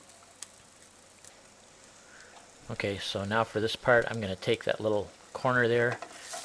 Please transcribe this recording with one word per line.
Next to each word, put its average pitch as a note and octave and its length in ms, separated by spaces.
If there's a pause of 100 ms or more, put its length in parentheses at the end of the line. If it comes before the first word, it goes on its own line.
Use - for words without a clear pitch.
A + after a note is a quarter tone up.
(2750)
Okay, G2+ 280
so G2 260
now G#2+ 200
for - 160
this A2 160
part, A#2+ 320
I'm A2 120
gonna F#2+ 160
take - 280
that - 160
little G#2 300 (220)
corner B2 340
there A#2+ 320 (460)